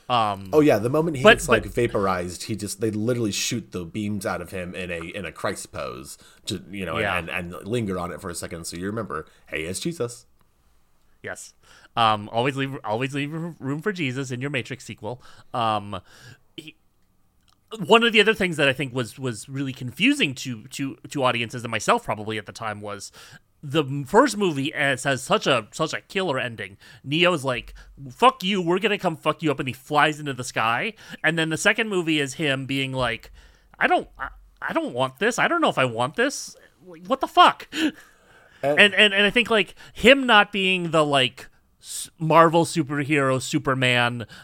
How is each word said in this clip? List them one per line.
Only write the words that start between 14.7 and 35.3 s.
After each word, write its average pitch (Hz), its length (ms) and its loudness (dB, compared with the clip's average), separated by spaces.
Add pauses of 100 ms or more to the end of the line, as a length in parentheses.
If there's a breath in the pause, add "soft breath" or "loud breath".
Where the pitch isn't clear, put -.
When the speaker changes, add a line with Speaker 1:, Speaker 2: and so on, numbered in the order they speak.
Speaker 1:
sequel. 110 360 -12 (320 soft breath)
Um, 104 480 -2 (560 loud breath)
he, - 180 -20 (1080)
one 226 180 8
of 233 100 4
the 220 80 8
other 220 120 4
things 180 240 -2
that 147 100 4
I 135 60 4
think 131 200 -6
was, 123 260 -6
was 127 300 -6
really 135 240 -6
confusing 175 600 0
to, 117 320 -10
to, 139 280 -8 (140)
to 139 140 -2
audiences 120 400 0
and 113 80 -8
myself 190 340 0
probably 107 320 -4
at 104 80 -8
the - 80 -14
time 104 280 -8
was 101 300 -12 (540 loud breath)
the 147 180 0
m-, 139 220 -6
first 208 320 4
movie 151 380 -2
has, 139 280 0
has 135 200 -2
such 202 240 0
a, 120 240 2
such 160 220 -4
a 110 80 -4
killer 180 380 -4
ending. 107 380 -8 (260 loud breath)
Neo's 165 400 2
like, 123 300 -6 (380 soft breath)
"Fuck 247 320 4
you, 190 180 0
we're 175 180 2
gonna 202 180 0
come 170 200 -2
fuck 151 240 0
you 151 100 2
up," 135 80 -2
and 143 80 -4
he 123 60 -4
flies 147 460 2
into 147 140 -6
the 123 100 -8
sky. 120 500 0 (300 loud breath)
And 160 140 2
then 160 120 0
the 156 80 -2
second 220 320 2
movie 165 300 0
is 139 160 -2
him 135 300 -2
being 135 280 -4
like, 117 380 -4 (480 soft breath)
"I 269 80 4
don't, 359 200 0 (120)
I, 135 100 -8 (320)
I 143 120 -6
don't 277 200 -4
want 131 260 -2
this. 233 200 0